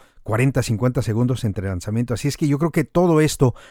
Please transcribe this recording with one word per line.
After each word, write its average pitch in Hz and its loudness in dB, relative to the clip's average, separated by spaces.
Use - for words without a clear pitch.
cuarenta, 127 0
cincuenta 120 -2
segundos 120 -2
entre 98 -4
lanzamiento. 107 -4
Así 123 -4
es 139 -4
que 156 -2
yo 139 0
creo 165 0
que 156 0
todo 170 4
esto 139 2